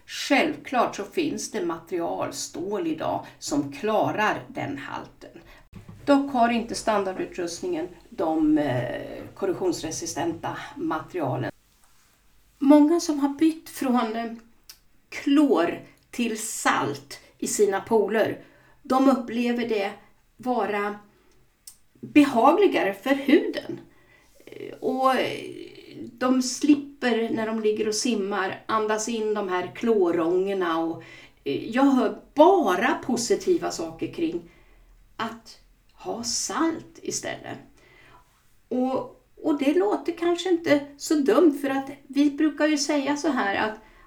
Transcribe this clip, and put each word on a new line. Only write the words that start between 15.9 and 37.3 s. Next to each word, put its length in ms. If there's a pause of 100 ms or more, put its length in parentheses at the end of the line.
till 280
salt 840 (180)
i 80
sina 340
pooler, 600 (420)
de 260
upplever 600
det 220 (460)
vara 580 (1080)
behagligare 920
för 200
huden. 680 (640)
Eh, 280
och, 400
eh, 260 (720)
de 300
slipper 880
när 160
de 140
ligger 280
och 60
simmar 720
andas 420
in 260
de 140
här 260
klorångorna 1040
och, 240 (420)
eh, 260
jag 140
hör 380 (120)
bara 600
positiva 760
saker 420
kring 380 (640)
att 420 (360)
ha 280
salt 800
istället. 560 (1120)